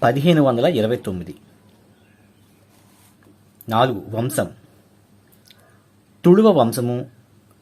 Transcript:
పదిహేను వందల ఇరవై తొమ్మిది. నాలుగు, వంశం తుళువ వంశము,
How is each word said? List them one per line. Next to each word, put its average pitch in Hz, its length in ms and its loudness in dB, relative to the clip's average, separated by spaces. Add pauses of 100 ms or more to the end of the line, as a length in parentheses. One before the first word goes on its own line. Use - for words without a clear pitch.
పదిహేను 143 380 2
వందల 127 240 0
ఇరవై 120 300 0
తొమ్మిది. 92 400 -10 (2250)
నాలుగు, 110 400 -2
వంశం 110 420 -6 (1700)
తుళువ 190 340 6
వంశము, 120 500 -2 (520)